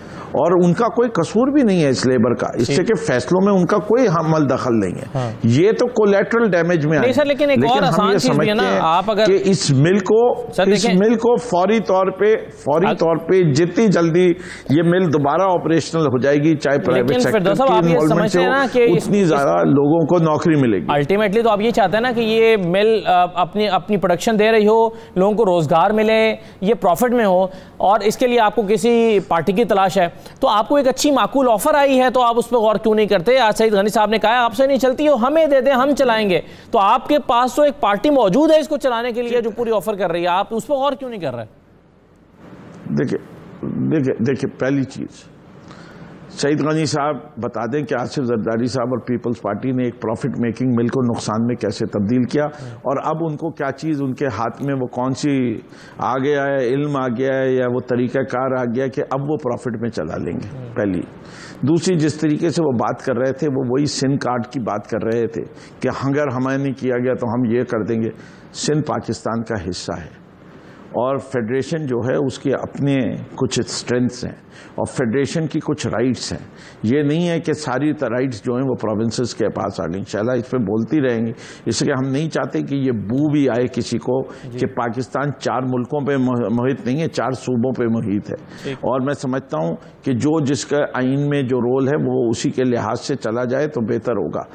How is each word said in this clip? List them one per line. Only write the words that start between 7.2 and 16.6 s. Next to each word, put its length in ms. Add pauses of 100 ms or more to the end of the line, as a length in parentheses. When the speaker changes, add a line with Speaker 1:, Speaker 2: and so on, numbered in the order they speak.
Speaker 2:
लेकिन 240
एक 100
Speaker 1:
लेकिन 180
Speaker 2:
और 60
Speaker 1:
हम 40
Speaker 2:
आसान 220
Speaker 1:
ये 100
Speaker 2:
चीज़ 200
भी 80
है 60
ना, 100
Speaker 1:
समझते 120
हैं 60
Speaker 2:
आप 280
अगर 160
Speaker 1:
कि 80
इस 380
mill 280
को, 540
Speaker 2:
सर, 160
Speaker 1:
इस 120
Speaker 2:
देखें 180
Speaker 1:
mill 160
को 220
फौरी 420
तौर 320
पे, 240
फौरी 520
Speaker 2:
अग- 120
Speaker 1:
तौर 180
पे 360
जितनी 340
जल्दी 380 (460)
ये 120
mill 240
दोबारा 380
ऑपरेशनल 560
हो 180
जाएगी, 360
चाहे 220